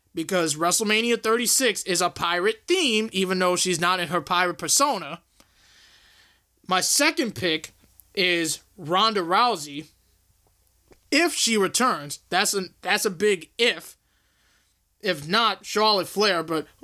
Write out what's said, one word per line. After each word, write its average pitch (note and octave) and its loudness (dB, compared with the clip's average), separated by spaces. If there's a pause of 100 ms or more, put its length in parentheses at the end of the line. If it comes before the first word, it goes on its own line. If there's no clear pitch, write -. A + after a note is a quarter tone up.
(140)
because E3 0
WrestleMania G#3+ 2
thirty-six A3+ 0
is F3 -2
a F3 2
pirate F3 -2
theme, A#3+ 2
even F#3 0
though F3+ 2
she's F3 0
not F3+ 0
in E3+ -6
her E3+ -2
pirate F3 0
persona. F3 -2 (1500)
My F#3 2
second C#4+ 0
pick D#3+ -4 (440)
is F3 -2 (160)
Ronda G3 0
Rousey. E3 -2 (1200)
If D4+ 2
she A3+ 0
returns, F#3 0 (100)
that's G3 0
a, G3 -4 (180)
that's F#3 0
a G#3 0
big F#3 0 (100)
if. D#3+ -2 (1040)
If D#3 -4
not, G#3 0
Charlotte G#3 2
Flair, F#3+ 0
but D#3+ -2 (180)